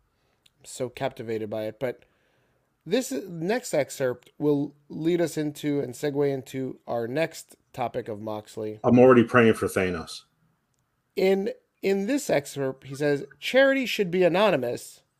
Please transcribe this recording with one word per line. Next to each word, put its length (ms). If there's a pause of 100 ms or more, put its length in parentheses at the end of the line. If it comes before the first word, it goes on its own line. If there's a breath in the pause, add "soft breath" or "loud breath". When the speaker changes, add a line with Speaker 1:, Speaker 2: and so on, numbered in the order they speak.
(600)
Speaker 1:
I'm 60
so 240
captivated 600
by 140
it. 160
But 240 (840)
this 260
next 640
excerpt 640
will 380 (140)
lead 320
us 160
into 420
and 160
segue 360
into 540
our 220
next 480 (180)
topic 360
of 120
Moxley. 640
Speaker 2:
I'm 160
already 240
praying 320
for 120
Thanos. 560 (920)
Speaker 1:
In, 360 (300)
in 240
this 240
excerpt, 580
he 80
says, 280 (160)
"Charity 460
should 260
be 120
anonymous. 800 (180)